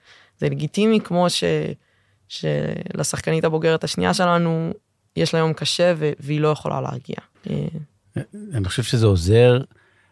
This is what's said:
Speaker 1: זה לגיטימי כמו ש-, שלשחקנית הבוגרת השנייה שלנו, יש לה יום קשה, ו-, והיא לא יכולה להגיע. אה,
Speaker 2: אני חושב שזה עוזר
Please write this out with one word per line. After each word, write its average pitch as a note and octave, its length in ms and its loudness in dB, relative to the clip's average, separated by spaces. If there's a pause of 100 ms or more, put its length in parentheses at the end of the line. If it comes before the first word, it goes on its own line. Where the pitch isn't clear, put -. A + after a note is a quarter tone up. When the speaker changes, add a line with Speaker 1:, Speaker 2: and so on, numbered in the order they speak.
(380)
Speaker 1:
זה D3 120 -2
לגיטימי G3+ 500 2
כמו F3 300 2
ש-, - 140 -2 (840)
שלשחקנית - 1160 -4
הבוגרת D#3+ 400 0
השנייה F3+ 300 0
שלנו, E3+ 600 0 (420)
יש E3 180 0
לה E3 60 2
יום D#3+ 140 2
קשה, F3 440 0
ו-, D3+ 220 -2
והיא D3 220 -2
לא D3+ 60 2
יכולה D3+ 340 -2
להגיע. C3 340 -8 (340)
אה, D3 180 -4 (840)
Speaker 2:
אני G2+ 120 -2
חושב A2+ 180 -4
שזה A2+ 220 2
עוזר G#2+ 560 6 (500)